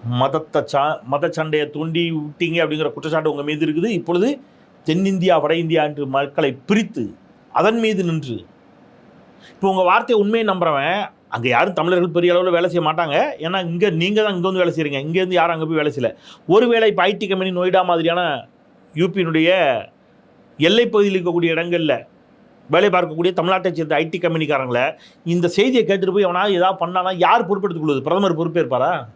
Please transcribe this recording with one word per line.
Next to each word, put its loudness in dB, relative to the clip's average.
மதத்தை -2
சா-, 0
மத -4
சண்டையை -4
தூண்டி -4
விட்டீங்க -4
அப்படிங்கிற -2
குற்றச்சாட்டு -2
உங்க -6
மீது -2
இருக்குது. -2
இப்பொழுது -2
தென்னிந்தியா, 2
வட 0
இந்தியா 0
என்று -4
மக்களை -2
பிரித்து -2
அதன் 2
மீது 0
நின்று, -4
இப்போ -2
உங்க 0
வார்த்தையை 4
உண்மையை 0
நம்புறவன், -2
அங்க -4
யாரும் 2
தமிழர்கள் 0
பெரிய 2
அளவுல 2
வேலை 2
செய்ய 0
மாட்டாங்க. -2
ஏன்னா -4
இங்க 0
நீங்க 0
தான் -2
இங்க -2
வந்து 0
வேலை 0
செய்றீங்க, -4
இங்க -4
இருந்து 0
யாரும் 2
அங்க -4
போய் -4
வேலை 0
செய்யல. -2
ஒருவேளை 4
இப்ப 0
ஐ 2
டி -6
கம்பெனி -2
நொய்டா 2
மாதிரியான 0
யூ 0
பியினுடைய 2
எல்லைப் 4
பகுதியில் 2
இருக்கக்கூடிய 0
இடங்கள்ல -2
வேலை 4
பார்க்கக்கூடிய 0
தமிழ்நாட்டை 0
சேர்ந்த -4
ஐ 0
டி -8
கம்பெனிக்காரங்களை -2
இந்த 0
செய்தியை 2
கேட்டுட்டு 0
போய் 2
எவனாவது 0
ஏதாவது 2
பண்ணானா -2
யார் 4
பொறுப்பெடுத்துக் -4
கொள்வது? 0
பிரதமர் 0
பொறுப்பேற்பாரா? -2